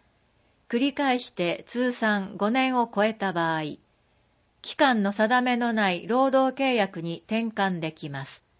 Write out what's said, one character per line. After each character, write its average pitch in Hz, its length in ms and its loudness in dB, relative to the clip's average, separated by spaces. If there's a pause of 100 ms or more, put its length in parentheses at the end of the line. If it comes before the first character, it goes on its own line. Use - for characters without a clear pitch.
(680)
繰 240 80 0
り 277 160 2
返 269 260 0
し - 120 -10
て 175 360 -2
通 247 240 -2
算 208 460 -2
五 202 120 0
年 262 280 0
を 233 160 0
超 202 100 2
え 220 100 0
た 196 200 -4
場 165 240 0
合、 156 200 -6 (840)
期 - 140 -14
間 254 280 4
の 196 80 0
定 220 300 2
め 247 160 2
の 233 160 0
な 208 180 2
い 175 160 -4
労 262 240 4
働 262 240 4
契 269 180 0
約 196 280 0
に 165 260 -6
転 226 200 -2
換 196 320 -2
で 160 120 -4
き 156 180 -12
ま 139 140 -8
す。 - 220 -18 (140)